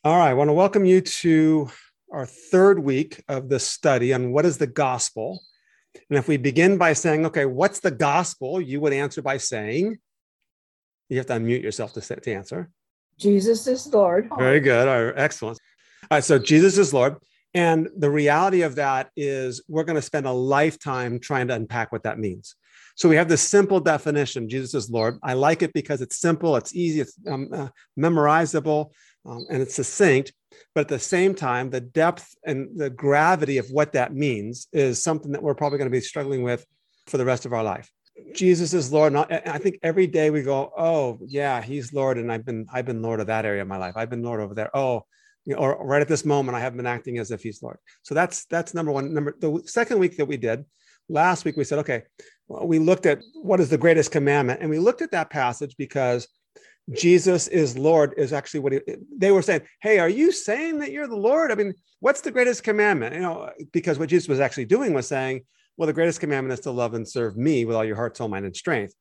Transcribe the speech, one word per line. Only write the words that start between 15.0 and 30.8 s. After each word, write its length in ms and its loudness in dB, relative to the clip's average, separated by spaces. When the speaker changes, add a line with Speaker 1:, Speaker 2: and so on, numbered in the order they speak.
Speaker 1:
right, 120 -4
excellent. 420 -4
All 140 2
right, 60 2
so 160 6
Jesus 380 6
is 160 4
Lord. 220 2
And 440 2
the 140 2
reality 500 4
of 140 -2
that 420 -2
is 500 -6
we're 160 -2
gonna 180 -2
spend 240 -4
a 60 -2
lifetime 880 0
trying 300 -2
to 60 -2
unpack 360 -6
what 120 -8
that 160 -6
means. 360 -8
So 140 2
we 80 8
have 100 4
this 140 2
simple 400 4
definition, 680 -2
"Jesus 260 -6
is 160 -4
Lord." 320 -2
I 120 -4
like 300 2
it 100 -4
because 280 -4
it's 180 -8
simple, 360 2
it's 180 -4
easy, 280 -2
it's, 260 -10
um, 240 -8
uh, 180 -8
memorizable, 920 2
um, 280 -14
and 100 -4
it's 140 -6
succinct. 560 2
But 80 0